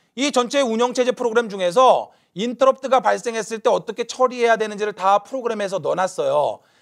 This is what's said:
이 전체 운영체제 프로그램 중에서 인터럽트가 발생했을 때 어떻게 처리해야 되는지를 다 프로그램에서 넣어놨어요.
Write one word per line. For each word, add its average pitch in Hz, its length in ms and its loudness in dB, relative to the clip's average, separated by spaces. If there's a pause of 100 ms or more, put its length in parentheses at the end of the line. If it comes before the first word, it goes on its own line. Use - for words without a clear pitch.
(160)
이 277 160 -2
전체 254 300 0
운영체제 247 500 0
프로그램 233 380 -2
중에서 185 600 2 (220)
인터럽트가 254 680 0
발생했을 220 580 -4
때 247 100 0
어떻게 208 360 -2
처리해야 240 500 2
되는지를 208 380 -4
다 196 260 2
프로그램에서 208 600 -6
넣어놨어요. 143 800 -2 (220)